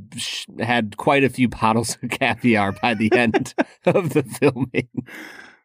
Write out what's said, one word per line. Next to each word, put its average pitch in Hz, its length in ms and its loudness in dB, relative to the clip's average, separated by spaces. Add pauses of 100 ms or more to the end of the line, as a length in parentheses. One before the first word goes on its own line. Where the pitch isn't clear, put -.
(160)
sh-, - 300 -8 (140)
had 113 380 -2
quite 139 260 2
a 127 60 4
few 127 180 2
<laughs> - 20 -6
bottles 110 520 0
of 123 100 -8
caviar 107 640 2
by 117 200 -2
the 107 180 0
end 123 420 2 (160)
<laughs> - 160 -20
of 170 280 2
the 147 100 2
filming. 131 640 -2 (760)